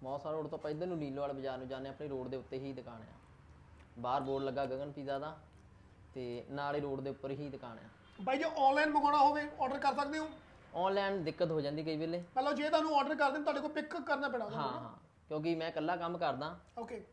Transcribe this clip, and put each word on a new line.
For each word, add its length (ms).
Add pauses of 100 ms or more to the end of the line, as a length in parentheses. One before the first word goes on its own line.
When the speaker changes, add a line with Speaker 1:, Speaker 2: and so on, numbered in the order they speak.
Speaker 1:
ਮੌ 140
ਸਾਹਿਬ 200
ਰੋਡ 100
ਤੋਂ 100
ਆਪਾਂ 140
ਇੱਧਰ 140
ਨੂੰ 120
ਨੀਲੋਵਾਲ 360
ਬਾਜ਼ਾਰ 240
ਨੂੰ 100
ਜਾਂਦੇ 220
ਆ, 20
ਆਪਣੀ 160
ਰੋਡ 200
ਦੇ 100
ਉੱਤੇ 220
ਹੀ 140
ਦੁਕਾਨ 280
ਆ। 40 (920)
ਬਾਹਰ 220
ਬੋਰਡ 220
ਲੱਗਾ 220
ਗਗਨ 260
ਪੀਜ਼ਾ 280
ਦਾ, 200 (760)
ਤੇ 360
ਨਾਲ 260
ਹੀ 60
ਰੋਡ 200
ਦੇ 80
ਉੱਪਰ 220
ਹੀ 180
ਦੁਕਾਨ 280
ਆ। 120 (320)
Speaker 2:
ਬਾਈ 160
ਜੇ 60
ਆਨਲਾਈਨ 460
ਮੰਗਾਉਣਾ 280
ਹੋਵੇ, 320 (120)
ਆਰਡਰ 160
ਕਰ 160
ਸਕਦੇ 260
ਹੋ? 100 (460)
Speaker 1:
ਆਨਲਾਈਨ 480
ਦਿੱਕਤ 280
ਹੋ 100
ਜਾਂਦੀ 220
ਕਈ 140
ਵੇਲੇ। 260 (140)
Speaker 2:
ਮਤਲਬ 160
ਜੇ 160
ਤੁਹਾਨੂੰ 300
ਆਰਡਰ 160
ਕਰਦੇ 220
ਨੇ, 60
ਤੁਹਾਡੇ 180
ਕੋਲ 100
ਪਿਕ 260
ਕਰਨਾ 320
ਪੈਣਾ 160
ਉਹਨਾਂ 120
ਨੂੰ 100
Speaker 1:
ਹਾਂ, 60
Speaker 2:
ਨਾ? 60
Speaker 1:
ਹਾਂ, 140 (340)
ਕਿਉਂਕਿ 280
ਮੈਂ 120
ਇਕੱਲਾ 280
ਕੰਮ 220
ਕਰਦਾ 420 (180)
Speaker 2:
ਓਕੇ। 360